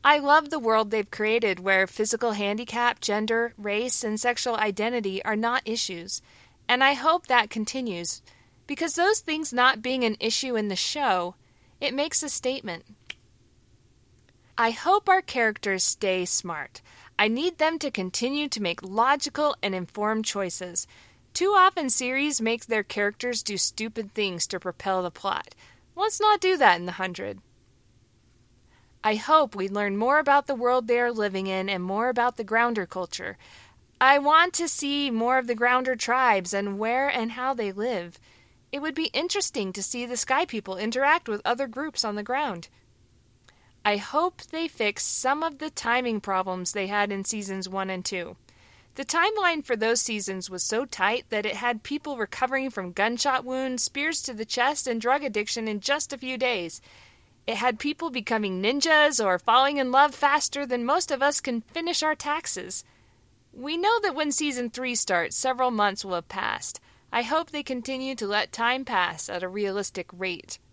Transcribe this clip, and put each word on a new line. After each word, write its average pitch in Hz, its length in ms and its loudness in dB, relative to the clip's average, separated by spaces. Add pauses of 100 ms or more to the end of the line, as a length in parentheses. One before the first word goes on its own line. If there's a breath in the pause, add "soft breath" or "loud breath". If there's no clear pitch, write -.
I 294 140 8
love 294 320 4
the 320 80 -2
world 220 320 2
they've 208 220 -2
created 214 480 0
where 190 260 4
physical 220 460 0
handicap, 220 680 -2
gender, 226 600 0
race, 214 440 -2
and 214 160 -2
sexual 240 360 0
identity 214 680 -2
are 214 120 -2
not 233 300 0
issues, 196 580 -4 (440 soft breath)
and 247 160 4
I 277 100 6
hope 320 340 2
that 233 240 4
continues, 214 720 -6 (420 soft breath)
because 302 300 -4
those 392 240 4
things 311 340 -2
not 247 300 4
being 254 200 0
an 220 160 0
issue 240 360 -2
in 214 120 0
the 190 80 -2
show, 185 600 0 (440 soft breath)
it 254 140 -2
makes 294 300 0
a 285 60 -6
statement. 214 560 -6 (1700 soft breath)
I 233 140 2
hope 381 360 2
our 381 140 6
characters 214 640 0
stay 185 420 0
smart. 160 560 -4 (380 loud breath)
I 214 80 4
need 294 320 -2
them 320 180 2
to 285 140 -4
continue 254 580 -2
to 208 140 -4
make 170 180 -2
logical 277 800 0
and 190 140 -2
informed 208 500 -2
choices. 185 640 -4 (480 soft breath)
Too 392 200 2
often 370 360 6
series 262 500 2
make 226 240 0
their 220 160 0
characters 208 600 -2
do 202 140 -4
stupid 220 580 -4
things 190 320 -2
to 185 120 -6
propel 185 440 -2
the 175 80 -4
plot. - 420 -6 (420 soft breath)
Let's 427 240 0
not 415 220 4
do 370 160 2
that 180 220 8
in 175 80 -6
The 175 60 -6
Hundred. 190 440 -8 (1700 soft breath)
I 214 100 4
hope 285 400 4
we 196 160 -2
learn 202 260 0
more 247 220 4
about 285 300 6
the 277 80 0
world 247 320 2
they 240 120 4
are 240 120 2
living 196 340 0
in 190 240 -2
and 180 140 -2
more 208 260 0
about 247 260 2
the 226 80 -8
grounder 220 440 2
culture. - 500 -8 (640 loud breath)
I 269 160 8
want 320 380 4
to 339 120 0
see 285 440 0
more 233 260 2
of 247 80 0
the 240 80 -2
grounder 247 420 2
tribes 226 560 2
and 202 280 -4
where 240 280 0
and 233 260 -2
how 254 200 -2
they 214 180 -4
live. 196 480 -4 (520 soft breath)
It 277 100 -6
would 302 140 -4
be 320 180 -2
interesting 277 600 -2
to 196 100 -6
see 240 240 -4
the 240 100 -4
Sky 240 280 0
People 196 320 -8
interact 254 520 0
with 208 160 -4
other 247 220 0
groups 285 360 -4
on 208 120 -2
the 208 80 -6
ground. 240 460 -4 (1160 soft breath)
I 208 120 2
hope 311 440 -2
they 320 260 -6
fix - 360 -2
some 285 400 0
of 294 160 -6
the 311 100 -8
timing 233 520 -2
problems 185 500 -2
they 196 160 -2
had 208 240 0
in 196 120 -4
seasons 190 460 -4
one 190 220 -4
and 185 120 -6
two. 175 320 -6 (600 soft breath)
The 269 80 -8
timeline 349 640 2
for 247 100 0
those 226 260 2
seasons 190 500 -2
was 185 100 -2
so 240 240 2
tight 214 440 0
that 208 180 0
it 208 80 -4
had 240 260 -2
people 294 340 -6
recovering 262 540 -2
from 185 220 -8
gunshot 240 520 0
wounds, 254 380 -2
spears 302 400 -2
to 254 140 -6
the 220 100 -6
chest, 262 400 -2
and 233 160 -2
drug 262 220 2
addiction 220 440 -4
in 208 120 -4
just 285 340 -2
a 269 60 -10
few 262 180 -6
days. 226 420 -2 (680 soft breath)
It 220 80 -2
had 226 240 0
people 294 320 -4
becoming 208 500 -2
ninjas 294 640 4
or 180 140 2
falling 269 380 4
in 262 140 0
love 277 220 6
faster 285 540 0
than 240 180 -2
most 302 240 0
of 269 140 0
us 285 180 2
can 233 200 -4
finish 339 420 -4
our 302 100 2
taxes. - 720 -6 (680 soft breath)
We 294 260 -6
know 415 240 2
that 349 120 0
when 294 180 0
season 247 380 0
three 247 240 -6
starts, 175 420 0
several 254 360 2
months 208 340 0
will 185 80 -4
have 170 160 -4
passed. - 500 -4 (320 soft breath)
I 240 120 0
hope 320 260 -2
they 294 140 -6
continue 262 500 -6
to 220 140 -6
let 208 240 -2
time 247 340 -2
pass 180 420 -2
at 175 140 -6
a 185 80 -6
realistic 196 640 -4
rate. 180 440 -8 (140)